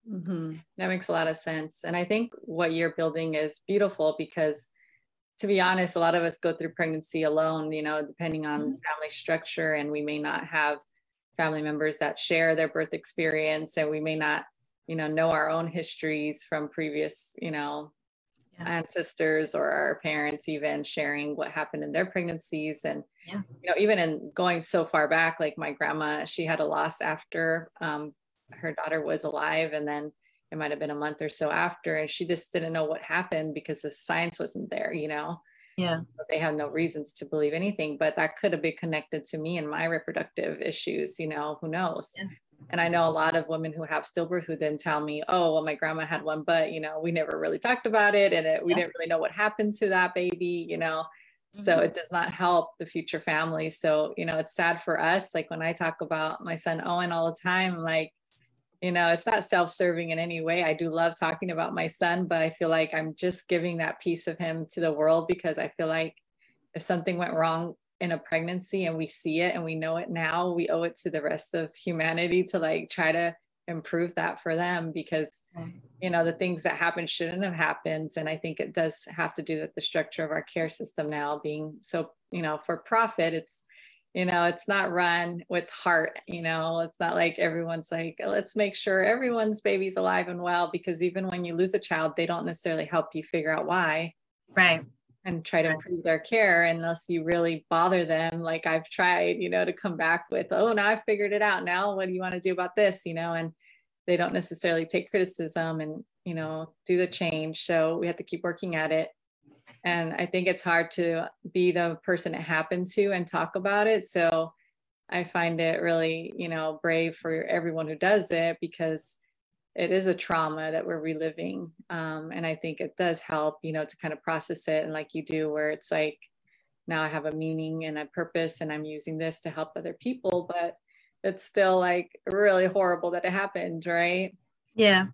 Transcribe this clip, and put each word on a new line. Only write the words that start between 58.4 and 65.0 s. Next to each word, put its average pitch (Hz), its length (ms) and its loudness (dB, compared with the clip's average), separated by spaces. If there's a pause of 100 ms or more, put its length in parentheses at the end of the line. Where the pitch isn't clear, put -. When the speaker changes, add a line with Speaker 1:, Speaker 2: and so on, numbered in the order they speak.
Speaker 1:
you 180 100 0
know, 175 180 4
it's 170 160 2
not 214 240 2
self-serving 170 600 2
in 160 80 0
any 170 220 -4
way. 170 220 2
I 156 100 2
do 165 160 -2
love 165 280 2
talking 165 340 -2
about 160 220 -2
my 160 140 0
son, 175 400 2
but 165 140 2
I 160 80 2
feel 160 200 0
like 160 240 2
I'm 160 220 -2
just 180 320 -2
giving 170 300 0
that 160 240 -4
piece 170 260 -2
of 165 100 -4
him 165 340 -4
to 175 100 -4
the 160 100 4
world 160 380 4